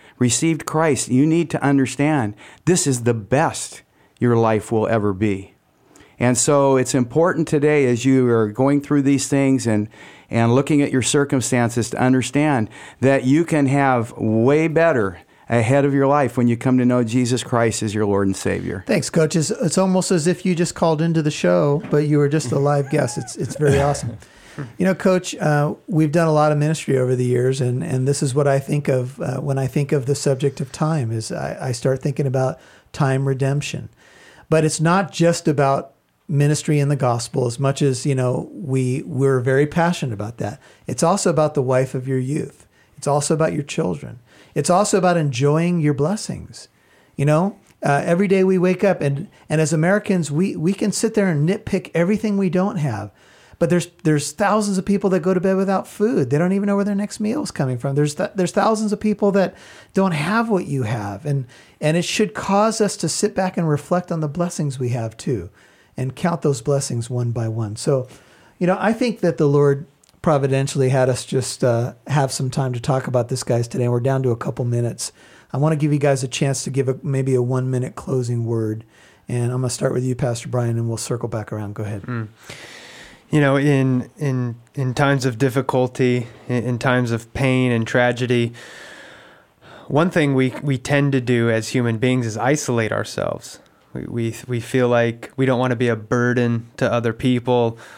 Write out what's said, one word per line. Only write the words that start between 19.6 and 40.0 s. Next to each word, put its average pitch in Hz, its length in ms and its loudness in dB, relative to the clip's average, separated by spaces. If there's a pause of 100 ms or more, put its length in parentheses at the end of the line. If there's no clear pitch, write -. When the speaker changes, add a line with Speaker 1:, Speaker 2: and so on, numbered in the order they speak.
Speaker 2:
almost 185 320 2
as 165 160 2
if 175 180 -2
you 185 100 2
just 165 200 -2
called 160 260 0
into 165 220 2
the 151 80 0
show, 160 600 2
but 147 160 2
you 147 120 2
were 143 100 4
just 139 240 -2
a 143 60 0
live 143 320 0
guest. 143 260 -2
It's, - 200 -8
it's - 200 -8
very 139 240 4
awesome. 139 380 -2 (580)
You 180 100 0
know, 190 80 2
Coach, 185 420 0
uh, 151 400 0 (100)
we've 156 240 2
done 165 160 2
a 160 60 2
lot 151 180 4
of 151 80 2
ministry 147 400 0
over 131 160 2
the 127 100 0
years, 127 360 2
and, 123 220 0
and 131 260 -2
this 143 160 0
is 127 100 -2
what 147 140 2
I 139 100 2
think 147 300 -2
of, 131 320 -2
uh, 131 180 -4
when 139 180 -4
I 135 120 -2
think 143 240 -2
of 135 140 0
the 139 100 0
subject 139 440 -2
of 139 120 -8
time, 156 400 -2
is 110 180 -6
I, - 380 -6
I 127 40 -4
start 131 300 -2
thinking 143 240 -2
about 131 320 -2 (340)
time 135 360 0
redemption. 135 600 -4 (600)
But 160 140 4
it's 156 160 -2
not 170 320 2
just 170 340 2
about 139 480 0 (320)
ministry 147 540 2
in 139 80 0
the 143 80 0
gospel, 127 500 -2
as 120 140 -6
much 139 200 -2
as, 131 240 0
you 139 120 0
know, 127 360 -2
we, 131 520 -2
we're 135 360 0
very 135 260 2
passionate 165 460 0